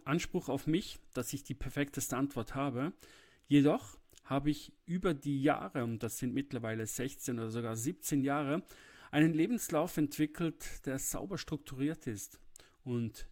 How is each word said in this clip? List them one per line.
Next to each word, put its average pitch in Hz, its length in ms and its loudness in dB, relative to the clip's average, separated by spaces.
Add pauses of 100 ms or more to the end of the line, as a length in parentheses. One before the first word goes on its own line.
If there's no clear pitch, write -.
Anspruch 170 440 0
auf 139 200 -2
mich, - 320 0 (140)
dass - 180 -4
ich 127 100 -6
die 131 120 -8
perfekteste 143 640 -4
Antwort 131 380 -2
habe. 139 380 -2 (560)
Jedoch 143 500 6 (240)
habe 143 280 0
ich - 220 -4 (140)
über 180 280 0
die 139 280 -2
Jahre, 151 400 2
und 113 220 -2
das 110 140 -4
sind 123 140 0
mittlerweile 113 540 -2
sechzehn - 540 -4
oder 113 100 -4
sogar 113 240 -2
siebzehn 139 480 0
Jahre, 143 400 2 (480)
einen 160 240 6
Lebenslauf 175 600 2
entwickelt, 151 880 0
der 135 140 -2
sauber - 380 -4
strukturiert 147 680 -4
ist. 107 320 -6 (460)
Und 117 480 -2